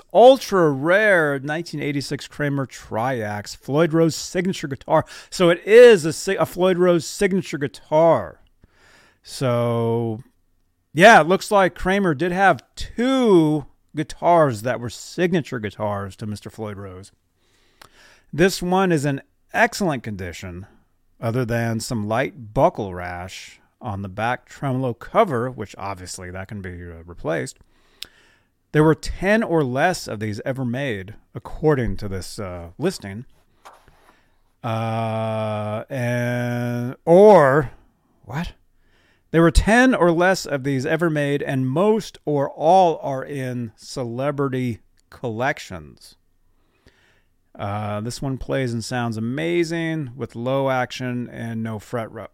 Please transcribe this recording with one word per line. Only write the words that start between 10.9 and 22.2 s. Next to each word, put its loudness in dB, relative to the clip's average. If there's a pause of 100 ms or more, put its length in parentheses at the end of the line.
yeah, 10
it 0
looks 0
like 4
Kramer 0
did -2
have 4 (120)
two 2 (280)
guitars 2
that -2
were -10
signature -4
guitars -6
to -10
Mister -10
Floyd -10
Rose. -16 (1200)
This 0
one 0
is 0
in -4 (320)
excellent -2
condition, -12 (560)
other -2
than -2
some -6
light -6